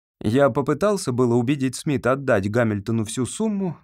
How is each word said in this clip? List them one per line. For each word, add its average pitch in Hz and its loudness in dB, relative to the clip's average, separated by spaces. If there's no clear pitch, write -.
Я 135 4
попытался 147 0
было - 2
убедить 127 0
Смита 127 0
отдать 123 0
Гамильтону 110 0
всю 117 -4
сумму, 196 -4